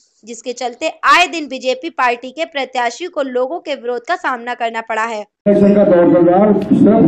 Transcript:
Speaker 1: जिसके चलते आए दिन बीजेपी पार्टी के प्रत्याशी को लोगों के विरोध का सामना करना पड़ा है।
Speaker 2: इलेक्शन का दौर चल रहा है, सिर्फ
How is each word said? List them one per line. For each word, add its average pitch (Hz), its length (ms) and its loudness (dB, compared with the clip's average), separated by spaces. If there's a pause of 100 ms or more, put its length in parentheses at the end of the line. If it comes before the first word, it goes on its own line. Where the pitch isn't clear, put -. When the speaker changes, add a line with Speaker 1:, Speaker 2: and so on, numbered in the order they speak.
(240)
Speaker 1:
जिसके 233 280 -12
चलते 247 360 -6 (160)
आए 330 220 4
दिन 302 220 -8
बीजेपी 254 420 -6
पार्टी 254 400 -2
के 311 140 -8
प्रत्याशी 262 600 -6
को 311 160 -6
लोगों 254 380 -4
के 294 140 -8
विरोध 240 320 -8
का 359 100 -4
सामना 247 380 -8
करना 226 260 -6
पड़ा 220 240 -4
है। 226 160 -8
Speaker 2:
इलेक्शन 202 540 2
का 202 100 4
दौर 175 300 4
चल 175 140 4
रहा 190 160 4
है, 208 100 4
सिर्फ 208 540 4